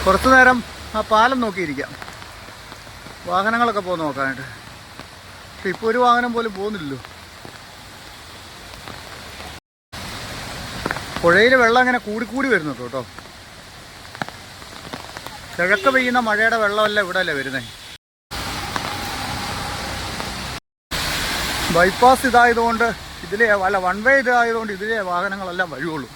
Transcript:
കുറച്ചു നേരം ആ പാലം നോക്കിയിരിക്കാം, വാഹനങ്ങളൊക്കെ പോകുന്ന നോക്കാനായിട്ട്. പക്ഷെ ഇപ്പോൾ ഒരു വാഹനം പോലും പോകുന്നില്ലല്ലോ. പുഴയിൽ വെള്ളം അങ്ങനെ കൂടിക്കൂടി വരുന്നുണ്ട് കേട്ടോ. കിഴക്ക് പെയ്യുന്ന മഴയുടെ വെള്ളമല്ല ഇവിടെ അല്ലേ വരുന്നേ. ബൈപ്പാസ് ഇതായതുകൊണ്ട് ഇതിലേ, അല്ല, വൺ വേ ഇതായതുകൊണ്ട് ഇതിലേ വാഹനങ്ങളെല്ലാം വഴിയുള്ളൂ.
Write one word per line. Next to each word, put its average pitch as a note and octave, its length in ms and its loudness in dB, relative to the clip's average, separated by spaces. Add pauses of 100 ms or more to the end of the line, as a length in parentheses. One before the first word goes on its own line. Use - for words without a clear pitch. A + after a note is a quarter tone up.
കുറച്ചു F#3+ 320 4
നേരം B3+ 220 10 (400)
ആ - 20 0 (140)
പാലം B3 320 4
നോക്കിയിരിക്കാം, E3+ 460 -6 (1400)
വാഹനങ്ങളൊക്കെ G#3+ 580 2
പോകുന്ന F3 220 -2
നോക്കാനായിട്ട്. C3 360 -4 (1080)
പക്ഷെ F#3 180 -6
ഇപ്പോൾ A3 180 -4
ഒരു A#3 140 2
വാഹനം A#3+ 300 4
പോലും A3+ 240 -2
പോകുന്നില്ലല്ലോ. E3+ 400 -6 (4000)
പുഴയിൽ G3 400 8
വെള്ളം A#3 200 6
അങ്ങനെ B3 260 4
കൂടിക്കൂടി A#3+ 460 -2
വരുന്നുണ്ട് D3 300 -2
കേട്ടോ. B2 180 -6 (2500)
കിഴക്ക് G3 380 2
പെയ്യുന്ന B3 340 2
മഴയുടെ A3 360 2
വെള്ളമല്ല G#3 420 2
ഇവിടെ F3+ 160 -2
അല്ലേ E3+ 160 0
വരുന്നേ. C3+ 240 -4 (4000)
ബൈപ്പാസ് A3+ 560 6
ഇതായതുകൊണ്ട് A#3 560 4 (380)
ഇതിലേ, G3+ 220 2 (200)
അല്ല, G3+ 180 2
വൺ F#3 200 0
വേ C4 80 6 (100)
ഇതായതുകൊണ്ട് A#3 540 2
ഇതിലേ A3 200 -2 (140)
വാഹനങ്ങളെല്ലാം F#3 640 -2
വഴിയുള്ളൂ. C#3+ 420 -6